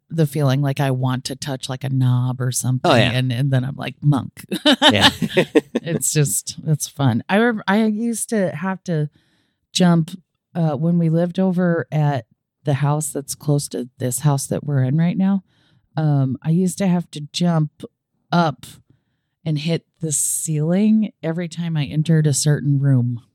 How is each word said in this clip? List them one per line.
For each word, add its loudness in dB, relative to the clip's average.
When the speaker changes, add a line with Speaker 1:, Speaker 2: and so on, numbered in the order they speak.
Speaker 1:
the 2
feeling 0
like -2
I 0
want -2
to -8
touch, -10
like, -8
a -4
knob 0
or -2
something. -2
Speaker 2:
Oh, 6
yeah. 4
Speaker 1:
And, -2
and 0
then 2
I'm -8
like, -10
"Monk." -2
<laughs> 4
Speaker 2:
Yeah. 4
<laughs> 2
Speaker 1:
It's -4
just, -2
it's 0
fun. 0
I 2
rem-, 2
I 2
used -4
to 0
have -6
to -2
jump, 4
uh, 0
when 0
we 2
lived 0
over 0
at 0
the 0
house -2
that's -8
close -2
to -8
this -4
house 0
that -4
we're -2
in 0
right 0
now. 0
Um, 0
I -6
used 0
to 0
have -2
to -14
jump -2
up 0
and -2
hit -2
the -4
ceiling 0
every -4
time -4
I 0
entered 2
a 4
certain 2
room. 2